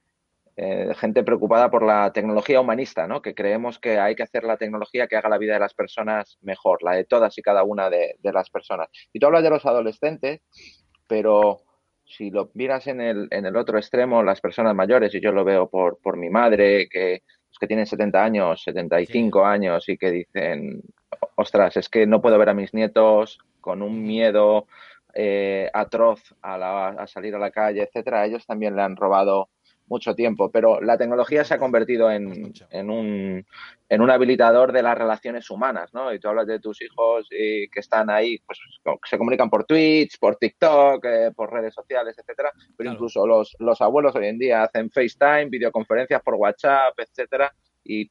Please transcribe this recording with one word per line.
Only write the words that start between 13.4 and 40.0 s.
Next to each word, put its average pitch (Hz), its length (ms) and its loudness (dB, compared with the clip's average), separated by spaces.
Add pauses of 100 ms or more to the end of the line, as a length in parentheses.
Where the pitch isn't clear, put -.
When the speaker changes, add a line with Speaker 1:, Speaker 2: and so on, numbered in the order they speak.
Speaker 1:
el 95 100 -6
otro 117 220 -2
extremo, 123 460 0
las 98 180 0
personas 110 320 0
mayores, 101 400 2
y 92 80 -6
yo 101 100 2
lo 98 120 2
veo 92 260 2
por, 92 320 0
por 90 160 -4
mi 85 120 -6
madre, 101 600 4
que, 92 320 -2 (280)
pues, - 100 -20
que 101 80 -4
tienen 107 180 -2
setenta 101 380 0
años, 98 400 0
setenta 85 360 -2
y 87 60 0
cinco 110 360 0
Speaker 2:
Sí. 98 40 6
Speaker 1:
años, 98 440 0
y 95 80 -4
que 95 120 -2
dicen, 85 720 -6 (540)
"Ostras, 101 420 2
es 92 120 -4
que 107 180 4
no 107 140 0
puedo 110 180 4
ver 107 100 6
a 101 40 2
mis 101 200 -6
nietos", 110 680 2 (200)
con 92 220 -8
un 110 220 -8
miedo, 107 640 2 (460)
eh, 98 600 -2
atroz 107 680 0
a 95 160 -10
la, 95 300 -4
a 101 200 -10
salir 101 280 -10
a 104 40 -8
la 101 120 -4
calle, 107 320 -2
etcétera. 113 380 -4
A 104 40 2
ellos 113 200 -8
también 107 300 -6
le 101 80 0
han 95 120 -4
robado 98 540 0 (400)
mucho 117 260 -6
tiempo, 113 360 -2
pero 113 300 4
la 117 160 2
tecnología 120 480 0
se - 80 -2
ha 131 60 -2
convertido 117 520 2
en, 104 180 -4
Speaker 3:
Escucha. - 420 -14
Speaker 1:
en 98 180 -8
un, 101 560 -6 (420)
en 107 140 2
un 123 100 4
habilitador 123 600 4
de 123 100 2
las 117 140 0
relaciones 117 520 -4
humanas, 104 440 -6
¿no? 127 200 -6
Y 98 60 -10
tú 104 80 -8
hablas 107 180 0
de 110 140 -6
tus 107 220 -12
hijos 117 500 -2
y 107 380 -4
que - 100 -8
están 110 300 -2
ahí, 110 360 0
pues, - 140 -16 (460)
se 113 120 -6
comunican 117 320 0
por 104 140 0
Twitch, 156 560 0